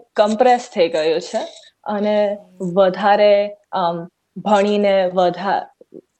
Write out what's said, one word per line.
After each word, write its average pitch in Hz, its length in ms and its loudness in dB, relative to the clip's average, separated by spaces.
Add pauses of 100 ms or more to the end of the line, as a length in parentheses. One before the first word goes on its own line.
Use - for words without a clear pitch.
(160)
કોમ્પ્રેસ 226 580 2
થઈ 170 140 2
ગયું 160 320 -2
છે 220 260 -8 (380)
અને 208 520 -2 (380)
વધારે, 202 800 2 (160)
આમ, 175 360 -4 (280)
ભણીને 202 680 0
વધા-, 180 920 -4 (220)